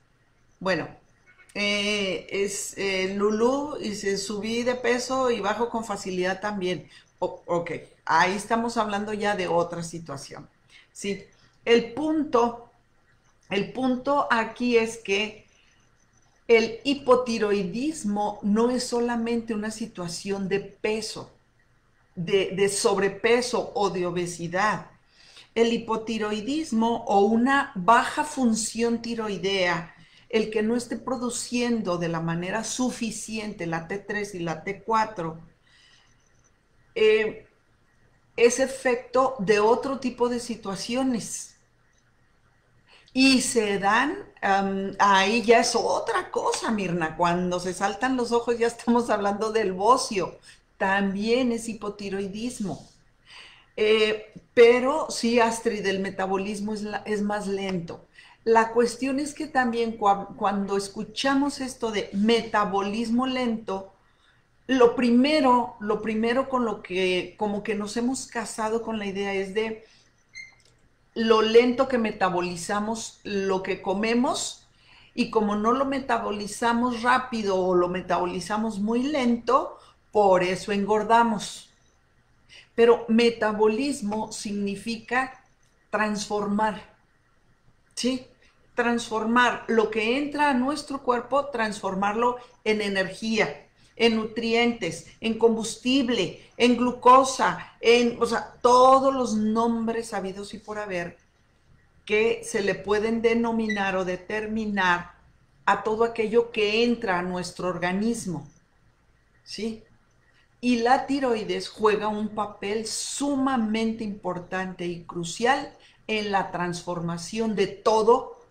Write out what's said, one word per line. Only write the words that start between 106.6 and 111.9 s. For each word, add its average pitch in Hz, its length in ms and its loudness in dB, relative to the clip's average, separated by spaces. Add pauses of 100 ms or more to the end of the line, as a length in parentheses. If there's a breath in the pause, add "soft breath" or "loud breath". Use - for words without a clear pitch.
entra 226 340 0
a 180 40 0
nuestro 180 440 -4
organismo, 180 800 -4 (960)
¿sí? 220 400 -8 (800 soft breath)
Y 247 160 2
la 254 280 4
tiroides 214 640 -2
juega 196 400 0